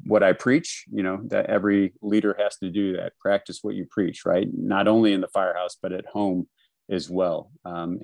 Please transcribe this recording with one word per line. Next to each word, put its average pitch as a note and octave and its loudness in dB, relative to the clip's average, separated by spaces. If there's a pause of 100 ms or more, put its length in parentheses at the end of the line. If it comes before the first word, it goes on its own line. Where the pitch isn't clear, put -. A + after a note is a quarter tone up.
what G#2 4
I F#2+ 6
preach, - 0
you G#2 -2
know, F#2+ -2
that G2+ -2
every G2+ 2
leader G#2 2
has G2+ -2
to F#2+ -6
do F#2+ -2
that, F2 -8
practice G2 -2
what G#2 -6
you F#2+ -8
preach, - -2
right? F2 2
Not - 0
only A2 6
in F#2+ 0
the F#2 -4
firehouse, F2+ -2
but F#2 -6
at F#2 -8
home F#2+ -2 (400)
as E2+ -4
well. F2+ -2 (140)
Um, F2 -6